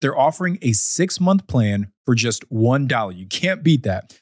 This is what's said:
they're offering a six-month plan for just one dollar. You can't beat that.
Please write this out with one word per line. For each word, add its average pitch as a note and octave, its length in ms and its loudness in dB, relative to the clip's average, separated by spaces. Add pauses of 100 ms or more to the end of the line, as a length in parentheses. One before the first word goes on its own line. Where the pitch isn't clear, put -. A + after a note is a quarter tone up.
they're C3+ 160 0
offering E3+ 420 0
a B2 140 0
six-month F#3+ 720 0
plan G2+ 440 0 (140)
for B2 100 2
just A2+ 380 -2
one B2+ 340 2
dollar. A2+ 260 -2
You F2+ 140 -16
can't F3+ 360 -4
beat D3+ 220 4
that. F#2+ 380 -6